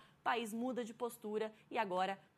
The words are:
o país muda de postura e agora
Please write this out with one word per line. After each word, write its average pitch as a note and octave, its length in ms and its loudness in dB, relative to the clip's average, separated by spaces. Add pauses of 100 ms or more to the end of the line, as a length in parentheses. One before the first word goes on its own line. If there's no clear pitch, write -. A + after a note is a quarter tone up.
(200)
o - 20 -20
país A#3+ 300 2
muda A#3+ 320 0
de A3+ 100 -8
postura G#3+ 600 -4 (160)
e - 80 -4
agora F#3+ 420 2 (180)